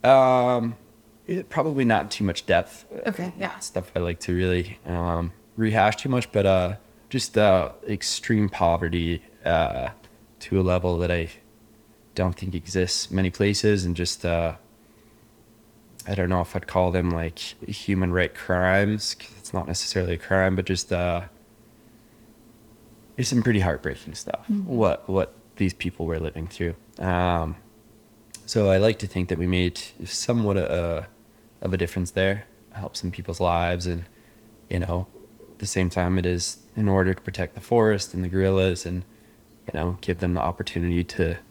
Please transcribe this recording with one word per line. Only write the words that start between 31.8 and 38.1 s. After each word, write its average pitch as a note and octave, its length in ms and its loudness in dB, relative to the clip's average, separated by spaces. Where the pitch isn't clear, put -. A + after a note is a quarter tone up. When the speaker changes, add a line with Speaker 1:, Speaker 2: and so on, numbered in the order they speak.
Speaker 1:
there, G2 360 0
help - 240 -10
some F2+ 120 -6
people's F2+ 300 -10
lives. F2 480 0
And, F2 160 -4
you F#2 100 -2
know, F2 280 -2
at - 60 -20
the G2+ 60 -8
same F#2 240 0
time, F2+ 300 0
it F2 60 -2
is F2 320 -2
in G#2+ 140 2
order F#2+ 240 4
to - 80 -6
protect - 340 -6
the F#2+ 60 -16
forest A2 520 2